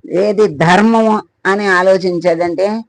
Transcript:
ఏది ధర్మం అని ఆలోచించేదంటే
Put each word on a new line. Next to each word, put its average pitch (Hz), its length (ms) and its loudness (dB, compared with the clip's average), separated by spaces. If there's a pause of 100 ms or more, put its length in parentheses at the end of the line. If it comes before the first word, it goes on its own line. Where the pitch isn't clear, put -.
(120)
ఏది 202 360 0
ధర్మం 208 720 2 (240)
అని 202 220 -2
ఆలోచించేదంటే 180 1200 0